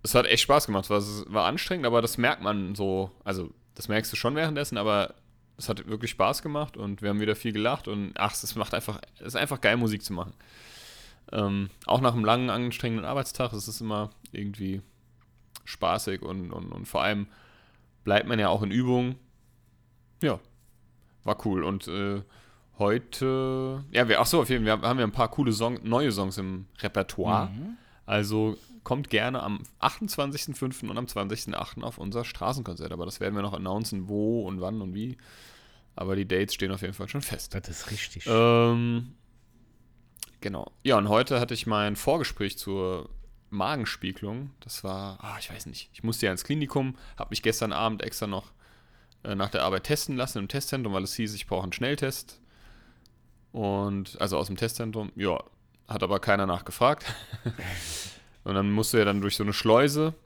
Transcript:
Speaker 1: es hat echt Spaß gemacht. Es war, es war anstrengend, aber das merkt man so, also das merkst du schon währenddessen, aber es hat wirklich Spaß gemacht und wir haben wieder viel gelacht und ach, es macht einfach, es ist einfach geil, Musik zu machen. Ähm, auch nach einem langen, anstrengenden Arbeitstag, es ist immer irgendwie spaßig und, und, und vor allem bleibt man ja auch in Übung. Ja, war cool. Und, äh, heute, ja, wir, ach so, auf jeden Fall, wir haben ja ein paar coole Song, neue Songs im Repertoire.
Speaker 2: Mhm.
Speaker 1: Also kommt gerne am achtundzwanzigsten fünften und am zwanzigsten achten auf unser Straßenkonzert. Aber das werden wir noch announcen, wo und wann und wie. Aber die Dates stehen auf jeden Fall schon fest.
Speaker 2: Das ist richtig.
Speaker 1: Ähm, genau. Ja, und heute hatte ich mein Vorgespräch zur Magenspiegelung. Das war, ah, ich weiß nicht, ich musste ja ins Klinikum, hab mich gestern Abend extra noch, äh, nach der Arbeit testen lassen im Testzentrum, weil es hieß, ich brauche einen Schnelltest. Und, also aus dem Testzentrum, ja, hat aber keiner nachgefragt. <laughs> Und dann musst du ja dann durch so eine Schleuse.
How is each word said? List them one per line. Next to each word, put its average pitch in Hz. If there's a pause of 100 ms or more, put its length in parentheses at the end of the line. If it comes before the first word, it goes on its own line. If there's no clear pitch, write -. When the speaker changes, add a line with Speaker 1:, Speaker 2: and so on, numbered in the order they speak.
Speaker 1:
es -
hat 123
echt -
Spaß 143
gemacht. 98
Es -
war, 104
es 104
war 98
anstrengend, 156
aber 120
das -
merkt 120
man 98
so, 95 (140)
also 95 (240)
das -
merkst 107
du 110
schon 127
währenddessen, 151
aber 104 (420)
es -
hat -
wirklich 110
Spaß 113
gemacht 147
und 101
wir 104
haben 101
wieder 107
viel 113
gelacht 113
und 101
ach, 101
es -
macht -
einfach, 107 (180)
es -
ist 120
einfach 143
geil, 110
Musik 107
zu -
machen. 92 (1000)
Ähm, 101 (160)
auch 117
nach 127
einem 117
langen, 120
anstrengenden 117
Arbeitstag, 127
es 104
ist 110
immer 107 (220)
irgendwie 101 (840)
spaßig 92
und, 90
und, 85
und -
vor -
allem 101 (760)
bleibt 101
man 117
ja 104
auch 101
in 101
Übung. 123 (1040)
Ja, 143 (840)
war 104
cool. 92
Und, 98
äh, 101 (560)
heute, 131
ja, 123
wir, -
ach 120
so, 170
auf 123
jeden 120
Fall, 107
wir 104
haben 127
ja 123
ein 104
paar 120
coole 131
Song, 113
neue 123
Songs 95
im 95 (140)
Repertoire. 95
Speaker 2:
Mhm. 160 (280)
Speaker 1:
Also 107 (240)
kommt 135
gerne 120
am - (180)
achtundzwanzigsten 147
fünften 127
und 104
am 123
zwanzigsten 101
achten -
auf 117
unser 113
Straßenkonzert. 98
Aber 82
das 92
werden 98
wir 101
noch 101
announcen, 95
wo 107
und 92
wann 101
und 92
wie. 117 (800)
Aber 95
die 98
Dates 95
stehen 95
auf 92
jeden 92
Fall 95
schon 143
fest. -
Speaker 2:
Das 98
ist -
richtig. -
Speaker 1:
Ähm, 117 (1300)
genau. 92 (100)
Ja, 127
und 101
heute 123
hatte 120
ich -
mein 104
Vorgespräch -
zur 92 (400)
Magenspiegelung. 107 (100)
Das -
war, 95
ah, 101
ich -
weiß -
nicht, -
ich -
musste 113
ja 95
ins 87
Klinikum, 139 (200)
hab -
mich 107
gestern 110
Abend 104
extra -
noch, 98 (720)
äh, 101
nach 98
der 82
Arbeit 98
testen 147
lassen 127
im 98
Testzentrum, 131
weil 95
es 95
hieß, 107
ich 98
brauche 92
einen 92
Schnelltest. 135 (1120)
Und, 101
also 92
aus 82
dem 92
Testzentrum, 110
ja, 92 (480)
hat -
aber 95
keiner 101
nachgefragt. 120 (400)
<laughs> -
Und 98
dann 101
musst 107
du 120
ja 110
dann 101
durch 98
so 107
eine 101
Schleuse. 143 (120)